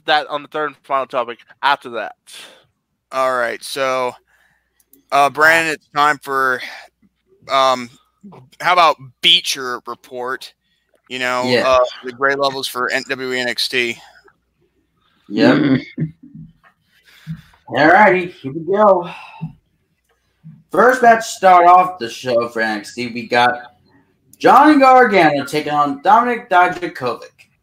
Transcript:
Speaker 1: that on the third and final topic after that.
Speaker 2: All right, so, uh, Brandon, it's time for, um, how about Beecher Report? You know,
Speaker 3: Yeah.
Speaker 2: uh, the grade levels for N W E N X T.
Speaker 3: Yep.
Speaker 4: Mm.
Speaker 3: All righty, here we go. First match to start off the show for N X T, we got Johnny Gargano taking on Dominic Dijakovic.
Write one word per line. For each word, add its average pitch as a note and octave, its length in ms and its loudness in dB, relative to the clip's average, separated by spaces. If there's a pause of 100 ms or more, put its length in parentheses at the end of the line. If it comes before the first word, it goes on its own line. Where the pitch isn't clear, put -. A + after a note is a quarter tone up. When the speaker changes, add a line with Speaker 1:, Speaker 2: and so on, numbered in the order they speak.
Speaker 1:
that D3+ 220 0
on D3 160 -8
the C#3 40 -20
third D3+ 200 -6
and C#3 160 -16
final C3+ 240 -4
topic A#2+ 320 -6 (240)
after C3+ 260 -2
that. A2 260 -10 (960)
Speaker 2:
All C3 240 -2
right, A#2 260 -4
so, C3 520 -4 (960)
uh, C#3 180 2
Brandon, D#3+ 440 2
it's - 160 -12
time D3 300 0
for, C3+ 420 -4 (920)
um, C3 380 0 (720)
how D#3+ 100 0
about E3+ 240 2 (240)
Beecher D3 680 -2
Report? B2 680 -12 (560)
You B2+ 100 -10
know, B2+ 240 -2
Speaker 3:
Yeah. B2 240 -2
Speaker 2:
uh, B2+ 160 2 (220)
the B2+ 80 -12
grade C#3 240 -2
levels C3+ 320 -4
for B2 200 -6
N C3 200 -4
W B2+ 240 -8
E B2+ 60 -4
N B2 100 -4
X - 180 -6
T. A#2+ 300 -4 (1300)
Speaker 3:
Yep. B2+ 280 2
Speaker 4:
Mm. C#3 280 0 (1800)
Speaker 3:
All C#3+ 200 0
righty, F#3 400 4
here C3+ 260 -14
we E3 80 -10
go. F#3 480 2 (1600)
First A#3 300 2
match A3+ 260 6
to - 80 -12
start F3+ 300 6
off F3+ 340 6
the A2+ 100 -8
show A#2+ 400 -4
for A2 120 -6
N A2 180 -4
X - 140 -16
T, B2 140 -8
we A2+ 200 -12
got B2 480 0 (640)
Johnny C#4 420 6
Gargano G3+ 680 4
taking D3 280 -6
on C#3+ 280 -2
Dominic A#3 480 -2
Dijakovic. F3 840 -2 (320)